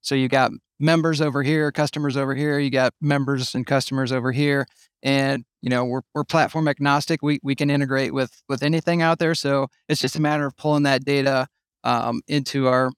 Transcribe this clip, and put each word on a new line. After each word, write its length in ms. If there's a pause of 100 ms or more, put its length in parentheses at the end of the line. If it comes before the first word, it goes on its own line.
So 120
you 140
got 220 (280)
members 440
over 200
here, 300
customers 440
over 180
here, 240
you 100
got 320
members 540
and 100
customers 480
over 180
here. 360 (360)
And, 420 (180)
you 80
know, 140
we're, 180 (100)
we're 120
platform 440
agnostic. 540
We, 200
we 120
can 160
integrate 420
with, 340
with 160
anything 380
out 200
there. 140
So 340 (200)
it's 120
just 160
a 40
matter 240
of 120
pulling 260
that 220
data, 420 (360)
um, 460
into 380
our 320